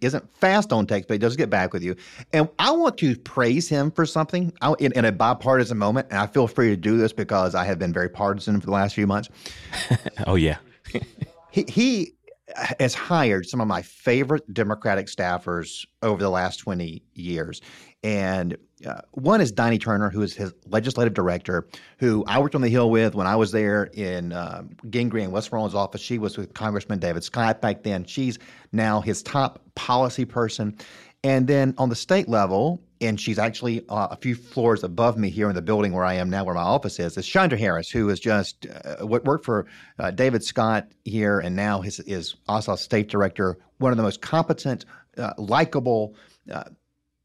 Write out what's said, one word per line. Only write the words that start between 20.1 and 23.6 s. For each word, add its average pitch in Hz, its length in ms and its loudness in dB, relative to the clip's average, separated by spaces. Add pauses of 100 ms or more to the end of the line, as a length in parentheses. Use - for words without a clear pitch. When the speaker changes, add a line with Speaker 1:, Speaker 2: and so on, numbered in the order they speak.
Speaker 1:
is 98 140 -2
his 95 160 -6 (160)
legislative 113 460 0
director, 90 520 -2 (340)
who 107 280 2
I 104 120 2
worked 143 140 0
on 143 80 0
the 123 60 2
Hill 117 220 4
with 113 260 4
when 92 120 0
I 101 100 2
was 104 160 2
there 104 400 2